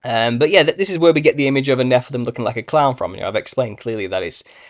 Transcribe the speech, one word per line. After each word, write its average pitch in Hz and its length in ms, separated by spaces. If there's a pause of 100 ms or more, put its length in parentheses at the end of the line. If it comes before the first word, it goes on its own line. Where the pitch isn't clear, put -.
Um, 117 340
but 151 100
yeah, 180 140
th-, - 140
this 190 120
is 185 80
where 165 140
we 156 80
get 147 160
the 139 120
image 135 200
of 131 140
a - 20
Nephilim 123 420
looking 117 200
like 110 100
a 113 80
clown 143 320
from. 90 180
You 101 80
know, 92 60
I've 101 80
explained 107 440
clearly 110 280
that 92 160
it's, - 220 (240)